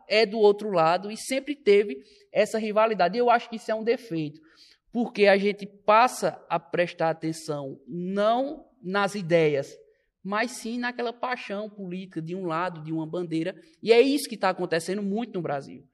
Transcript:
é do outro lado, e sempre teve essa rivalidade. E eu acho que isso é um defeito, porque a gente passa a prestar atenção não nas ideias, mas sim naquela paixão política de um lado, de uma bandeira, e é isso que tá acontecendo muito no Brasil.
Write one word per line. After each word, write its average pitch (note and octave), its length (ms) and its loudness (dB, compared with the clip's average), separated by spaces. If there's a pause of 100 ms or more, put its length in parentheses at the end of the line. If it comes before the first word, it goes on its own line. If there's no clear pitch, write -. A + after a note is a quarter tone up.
é A3 200 4
do G#3 100 -4
outro G#3 320 4
lado, F3+ 400 2
e G#3+ 80 -10
sempre C4+ 380 -6
teve G3+ 420 4 (340)
essa G#3+ 280 0
rivalidade. G#3+ 580 2
E - 20 0
eu A#3+ 120 4
acho A#3 180 2
que A3+ 60 -12
isso A3 160 -6
é - 20 0
um A3 100 -6
defeito, E3 560 -4 (540)
porque G#3 320 0
a G3 120 8
gente G3+ 280 -2
passa A3 840 2
a E3+ 120 -2
prestar E3+ 500 -2
atenção D#3 800 -8
não G#3 760 -2 (240)
nas G3 280 0
ideias, D#3+ 600 2 (480)
mas G#3+ 280 -2
sim A3+ 260 -8
naquela A#3+ 340 -6
paixão A#3 560 -6
política F#3+ 540 -10
de E3 140 -8
um F#3+ 100 -8
lado, E3 380 -4
de D#3+ 100 -8
uma D#3+ 140 -4
bandeira, E3 480 -6 (260)
e G3+ 100 4
é A#3 80 8
isso C#4 300 2
que G#3 80 -12
tá G3 120 0
acontecendo F3+ 520 -2
muito G3+ 320 -4
no F3+ 80 -4
Brasil. C#3+ 420 -8 (100)